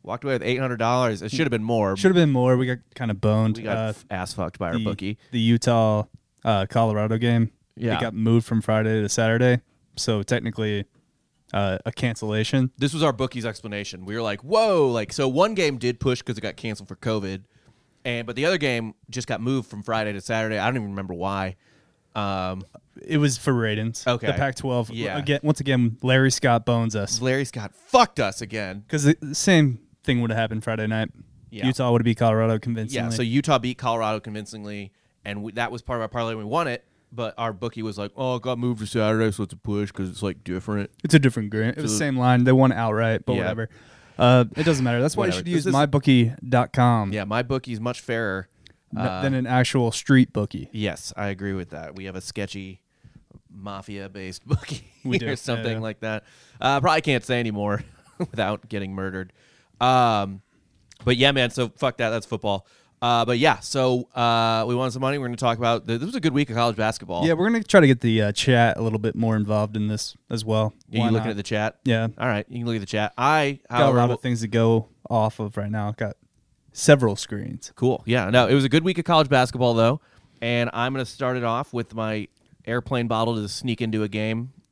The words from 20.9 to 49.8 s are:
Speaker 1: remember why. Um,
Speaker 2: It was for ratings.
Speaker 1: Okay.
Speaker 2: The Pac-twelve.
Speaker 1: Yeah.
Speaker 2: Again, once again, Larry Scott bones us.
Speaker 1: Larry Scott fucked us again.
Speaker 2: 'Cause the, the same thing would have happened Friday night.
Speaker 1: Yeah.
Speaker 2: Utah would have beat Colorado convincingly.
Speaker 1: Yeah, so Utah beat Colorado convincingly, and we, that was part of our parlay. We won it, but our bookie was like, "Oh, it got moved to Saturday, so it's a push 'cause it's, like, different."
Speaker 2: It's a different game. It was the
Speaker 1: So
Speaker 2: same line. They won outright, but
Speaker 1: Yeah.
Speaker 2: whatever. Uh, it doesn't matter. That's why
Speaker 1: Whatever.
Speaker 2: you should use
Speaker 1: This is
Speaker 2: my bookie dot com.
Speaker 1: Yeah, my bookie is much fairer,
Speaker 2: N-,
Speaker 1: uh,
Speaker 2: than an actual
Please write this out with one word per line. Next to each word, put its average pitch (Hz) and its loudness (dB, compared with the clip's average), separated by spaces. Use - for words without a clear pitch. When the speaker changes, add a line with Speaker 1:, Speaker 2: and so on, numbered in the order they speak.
Speaker 1:
remember 98 -8
why. 95 -4
Um, 95 -4
Speaker 2:
It 156 0
was 143 2
for 135 0
ratings. 110 -2
Speaker 1:
Okay. 120 0
Speaker 2:
The - 0
Pac-twelve. 123 -2
Speaker 1:
Yeah. 110 -6
Speaker 2:
Again, 139 0
once 151 2
again, 123 2
Larry 131 4
Scott 120 0
bones 113 0
us. 101 -4
Speaker 1:
Larry 131 -2
Scott 104 -10
fucked - 2
us 101 -2
again. 104 -8
Speaker 2:
'Cause 147 -2
the, 147 6
the 147 -8
same 151 4
thing 123 0
would 113 0
have 110 -2
happened 110 -2
Friday 110 -4
night. 110 -2
Speaker 1:
Yeah. 113 -2
Speaker 2:
Utah 127 2
would 120 6
have 113 2
beat 117 2
Colorado 113 2
convincingly. 117 -4
Speaker 1:
Yeah, 113 -4
so 123 -2
Utah 131 2
beat 123 -6
Colorado 113 -2
convincingly, 104 -12
and 104 -8
we, 110 -10
that 117 -4
was 117 -10
part 123 -6
of 113 -4
our 110 -4
parlay. 113 -4
We 107 -8
won 143 -2
it, 120 -8
but 117 -6
our 113 -4
bookie 110 -8
was 104 -8
like, 101 -8
"Oh, 127 -2
it 117 -6
got 123 -4
moved 120 -2
to 107 -6
Saturday, 110 2
so 104 -4
it's 92 -10
a - -18
push 101 -6
'cause 95 -6
it's, 90 -10
like, 98 -4
different." 101 -6
Speaker 2:
It's 156 0
a 156 12
different 113 0
game. 107 -2
It - -4
was 151 -8
the 107 -2
Speaker 1:
So - -
Speaker 2:
same 139 -2
line. 123 4
They 127 6
won 131 8
outright, 113 0
but - 0
Speaker 1:
Yeah. 98 0
Speaker 2:
whatever. 98 -4
Uh, 123 6
it 156 0
doesn't 151 2
matter. 120 2
That's 151 0
why 196 0
Speaker 1:
Whatever. 180 0
Speaker 2:
you 180 -4
should 170 -8
use 170 0
Speaker 1:
This 190 0
is - 4
Speaker 2:
my 143 4
bookie 135 4
dot 123 2
com. 113 2
Speaker 1:
Yeah, 104 -4
my 113 -2
bookie 127 -6
is 107 -6
much 120 -6
fairer, 104 -4
Speaker 2:
N-, - -6
Speaker 1:
uh, 92 -4
Speaker 2:
than 135 0
an 127 -2
actual 123 2